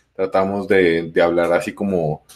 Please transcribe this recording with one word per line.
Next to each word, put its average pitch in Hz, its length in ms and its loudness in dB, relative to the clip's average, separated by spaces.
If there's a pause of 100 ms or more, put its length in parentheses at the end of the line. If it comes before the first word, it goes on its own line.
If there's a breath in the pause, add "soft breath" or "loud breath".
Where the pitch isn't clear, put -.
(160)
tratamos 95 500 -2
de, 85 460 2
de 87 100 2
hablar 85 300 2
así 90 220 -2
como 87 500 -4 (120)